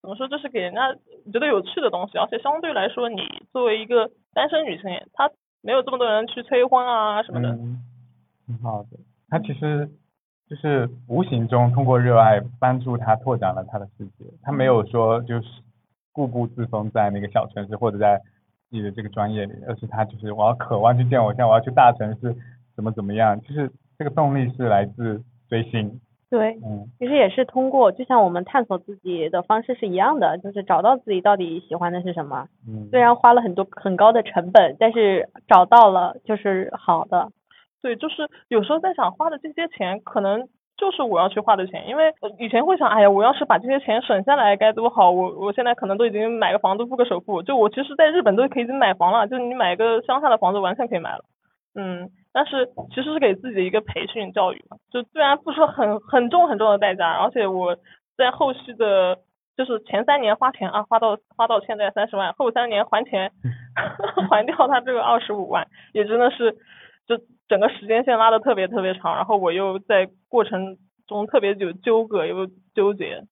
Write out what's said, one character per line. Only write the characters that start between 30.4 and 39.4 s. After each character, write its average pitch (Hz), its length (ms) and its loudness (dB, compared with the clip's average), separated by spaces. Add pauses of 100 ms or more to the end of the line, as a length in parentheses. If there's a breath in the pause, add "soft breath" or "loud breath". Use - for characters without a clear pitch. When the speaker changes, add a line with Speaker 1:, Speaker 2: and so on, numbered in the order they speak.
Speaker 3:
是 196 140 -10
找 175 180 0
到 240 140 4
自 240 160 -8
己 185 80 -2
到 202 160 4
底 170 320 -6
喜 165 60 -8
欢 170 180 -4
的 180 80 -6
是 175 140 -6
什 165 100 -6
么。 139 240 -10 (180)
Speaker 2:
嗯。 110 240 -12
Speaker 3:
虽 254 80 2
然 240 160 6
花 240 200 6
了 247 80 4
很 190 120 -4
多， 190 160 -4
很 - 240 -6
高 202 160 6
的 226 120 0
成 180 280 -4
本， 175 300 6
但 226 100 4
是 202 380 0 (180)
找 185 200 6
到 226 240 10
了 180 340 -2
就 220 100 -4
是 196 420 -4
好 165 280 0
的。 180 260 -2 (520 soft breath)
Speaker 1:
对， 247 120 -4
就 269 140 -8
是 302 180 -8 (220 soft breath)
有 226 160 2
时 226 80 -2
候 320 80 0
在 381 140 -2
想 240 180 0
花 320 180 -2
的 302 80 -10
这 311 140 -12